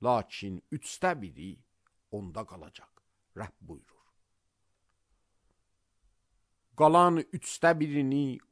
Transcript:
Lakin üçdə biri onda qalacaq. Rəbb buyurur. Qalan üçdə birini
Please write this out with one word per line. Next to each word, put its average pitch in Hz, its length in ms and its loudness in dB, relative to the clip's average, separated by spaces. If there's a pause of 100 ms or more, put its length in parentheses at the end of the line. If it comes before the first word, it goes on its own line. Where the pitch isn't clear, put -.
Lakin 101 600 -2 (100)
üçdə 160 480 -4
biri 90 380 -14 (520)
onda 101 360 -10
qalacaq. - 480 -20 (420)
Rəbb - 240 -12
buyurur. - 460 -20 (2750)
Qalan 165 420 6
üçdə - 640 0
birini 143 580 0 (140)